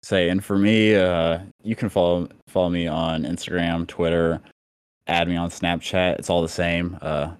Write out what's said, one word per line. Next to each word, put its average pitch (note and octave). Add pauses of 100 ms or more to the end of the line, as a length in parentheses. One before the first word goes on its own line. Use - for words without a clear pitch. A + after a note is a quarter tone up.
Say, F2+
and F#2+
for G2
me, G#2+
uh, E2+ (240)
you A2
can A2+
follow, F2 (220)
follow F2+
me F2
on D#2+
Instagram, E2+
Twitter, E2 (680)
add E2+
me F2
on E2+
Snapchat. F2
It's -
all F2
the E2
same. E2+
Uh, D2+